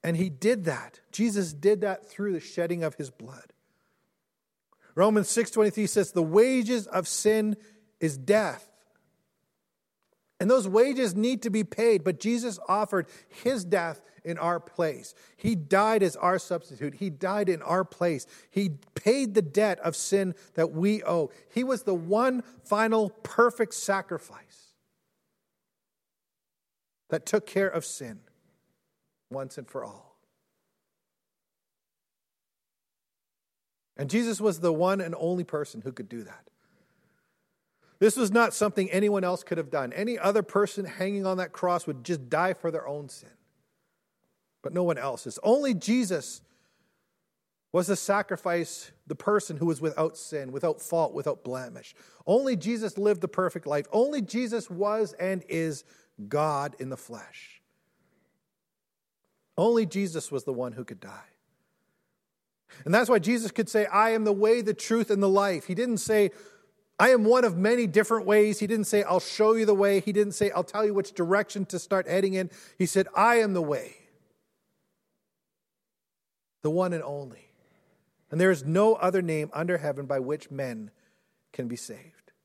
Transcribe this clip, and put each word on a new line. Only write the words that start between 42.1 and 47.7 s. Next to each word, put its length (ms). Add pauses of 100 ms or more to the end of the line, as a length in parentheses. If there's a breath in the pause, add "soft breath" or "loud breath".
die 240
for 180
their 180
own 200
sin. 220 (1300)
But 100
no 100
one 160
else's. 440
Only 320
Jesus 680 (1300)